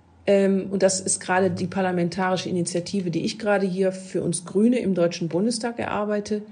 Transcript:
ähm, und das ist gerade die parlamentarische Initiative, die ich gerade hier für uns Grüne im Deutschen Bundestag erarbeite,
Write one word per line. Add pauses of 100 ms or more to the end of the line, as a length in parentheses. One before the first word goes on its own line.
(260)
ähm,
und
das
ist
gerade
die
parlamentarische
Initiative,
die
ich
gerade
hier
für
uns
Grüne
im
Deutschen
Bundestag
erarbeite, (120)